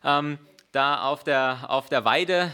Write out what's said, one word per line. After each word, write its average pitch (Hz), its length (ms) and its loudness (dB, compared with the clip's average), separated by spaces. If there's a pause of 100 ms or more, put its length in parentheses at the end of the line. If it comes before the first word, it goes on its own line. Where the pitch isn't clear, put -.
ähm, 147 340 0 (320)
da 139 320 0
auf 143 220 -4
der, 131 460 0
auf 135 180 -2
der 127 160 0
Weide, 175 500 2